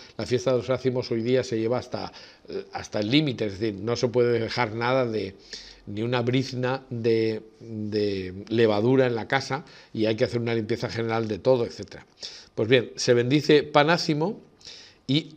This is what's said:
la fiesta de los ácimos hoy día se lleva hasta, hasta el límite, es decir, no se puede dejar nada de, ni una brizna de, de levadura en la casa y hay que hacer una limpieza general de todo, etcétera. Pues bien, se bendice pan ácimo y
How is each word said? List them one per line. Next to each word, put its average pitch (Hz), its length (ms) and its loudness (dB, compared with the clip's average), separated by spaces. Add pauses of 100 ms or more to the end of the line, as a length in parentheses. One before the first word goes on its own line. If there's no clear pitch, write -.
(180)
la 110 80 -6
fiesta 123 260 0
de 123 80 2
los 101 100 -4
ácimos 127 420 -2
hoy 113 120 -2
día 123 200 2
se 113 160 -4
lleva 113 180 0
hasta, 98 360 -8 (580)
hasta 107 300 -6
el 107 100 -2
límite, 135 360 0
es 95 120 -8
decir, 101 220 -4
no 117 160 -2
se 131 100 0
puede 120 320 2
dejar 113 360 -4
nada 123 300 0
de, 104 300 -4 (520)
ni 104 140 -6
una 120 200 0
brizna 127 680 -2
de, 113 520 0 (180)
de 104 920 -4
levadura 113 580 4
en 120 80 -2
la 107 120 -6
casa 139 380 -2 (280)
y 110 120 0
hay 110 100 2
que 120 100 2
hacer 120 160 -2
una 117 120 -2
limpieza 113 360 -2
general 113 380 -2
de 104 120 -4
todo, 123 260 2
etcétera. - 400 -12 (480)
Pues 110 140 -2
bien, 117 280 4
se - 180 2
bendice 135 500 4
pan 147 260 4
ácimo 165 520 0 (640)
y 143 300 0